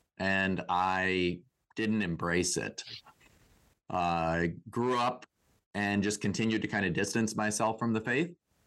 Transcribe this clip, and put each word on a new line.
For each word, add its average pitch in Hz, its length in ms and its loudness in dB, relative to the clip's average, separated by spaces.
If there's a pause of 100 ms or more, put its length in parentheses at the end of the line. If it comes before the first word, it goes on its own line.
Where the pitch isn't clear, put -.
(180)
and 95 500 2
I 92 720 2 (360)
didn't 110 260 0
embrace 87 540 0
it. 53 260 -6 (1120)
Uh, 92 40 -2
I 85 560 2 (180)
grew 123 280 0
up 123 280 0 (480)
and 101 280 2
just 104 180 0
continued 110 420 0
to 107 60 -2
kind 104 180 -2
of 87 60 2
distance 107 440 0
myself 110 420 0
from 117 140 0
the 110 80 2
faith. 135 300 0 (360)